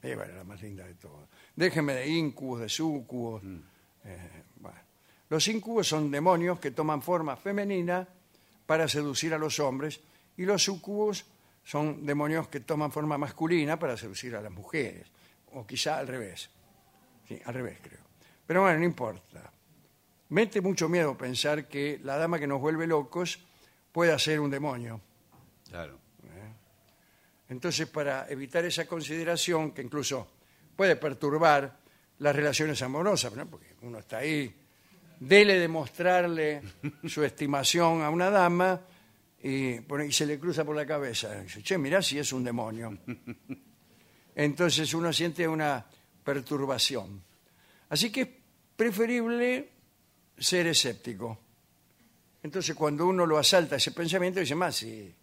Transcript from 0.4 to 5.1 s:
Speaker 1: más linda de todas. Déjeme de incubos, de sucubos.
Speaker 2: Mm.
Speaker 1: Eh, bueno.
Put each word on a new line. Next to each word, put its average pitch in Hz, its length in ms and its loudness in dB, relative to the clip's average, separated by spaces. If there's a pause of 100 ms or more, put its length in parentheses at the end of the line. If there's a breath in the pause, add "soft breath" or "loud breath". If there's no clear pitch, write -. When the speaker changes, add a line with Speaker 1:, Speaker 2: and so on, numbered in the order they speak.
Speaker 1:
más 92 180 -16
linda 98 240 -14
de 90 100 -20
todas. 73 340 -20 (260 soft breath)
Déjeme 160 380 2
de 127 160 -4
incubos, 139 500 -2
de 113 80 -6
sucubos. 120 760 -4
Speaker 2:
Mm. 95 180 -12 (440 soft breath)
Speaker 1:
Eh, 87 400 -18 (140)
bueno. - 220 -20 (500 soft breath)